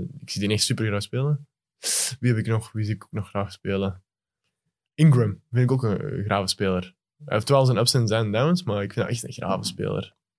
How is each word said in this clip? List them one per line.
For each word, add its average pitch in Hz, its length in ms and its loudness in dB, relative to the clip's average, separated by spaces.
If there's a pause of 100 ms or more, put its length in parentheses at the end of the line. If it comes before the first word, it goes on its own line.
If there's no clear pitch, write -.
(180)
ik - 100 -18
zie - 120 -6
die 104 80 0
echt - 140 0
super 110 240 -2
graag 104 140 -2
spelen. 143 460 -4 (720)
Wie 123 100 2
heb 113 100 2
ik 98 80 -2
nog? 110 240 -2
Wie 107 140 -2
zie 107 100 -2
ik - 80 -12
ook - 80 -20
nog 104 180 -6
graag 101 220 -4
spelen? 98 520 -4 (920)
Ingram 123 480 4 (100)
vind 123 120 4
ik 123 80 4
ook 131 120 0
een, 104 160 0
eh, 98 260 -6
grave 101 220 2
speler. 95 480 -2 (300)
Hij 123 100 -2
heeft 107 140 0
wel 135 160 6
zijn 123 120 4
ups 120 160 2
en 120 140 2
zijn 110 240 0
downs, 156 320 2
maar 101 200 -2
ik 98 100 -8
vind 107 120 -2
dat 123 100 -4
echt 117 80 -6
een - 100 -12
grave 95 300 -4
speler. 50 520 -6 (240)